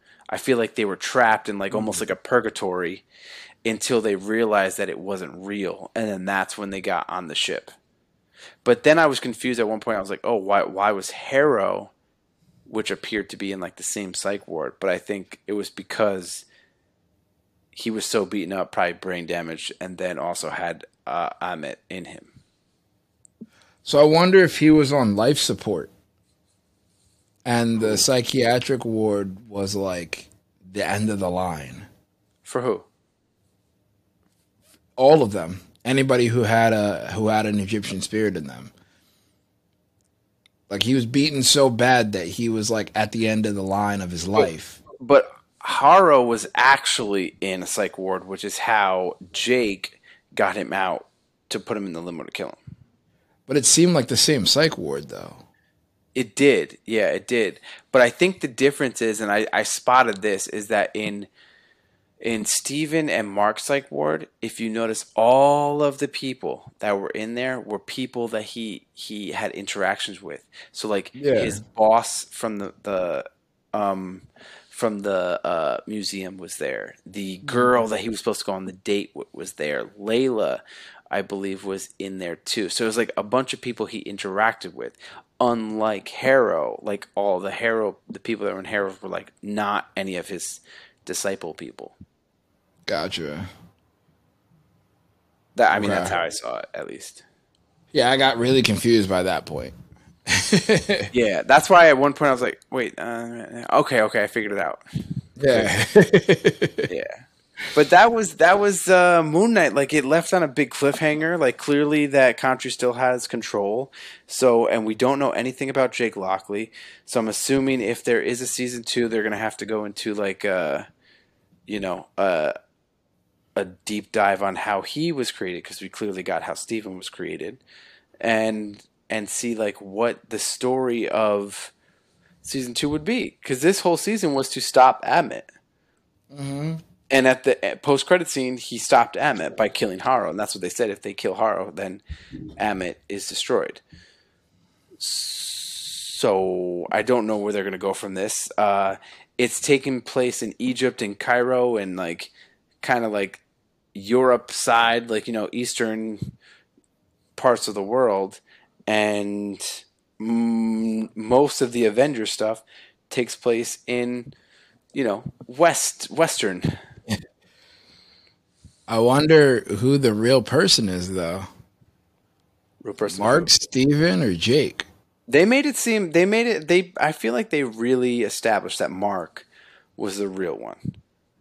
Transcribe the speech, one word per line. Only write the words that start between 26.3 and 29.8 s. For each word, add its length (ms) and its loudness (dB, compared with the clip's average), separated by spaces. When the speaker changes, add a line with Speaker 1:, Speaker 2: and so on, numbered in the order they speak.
Speaker 2:
and 360 2
the 160 2
psychiatric 880 0
ward 640 -2
was, 260 -6
like, 540 -6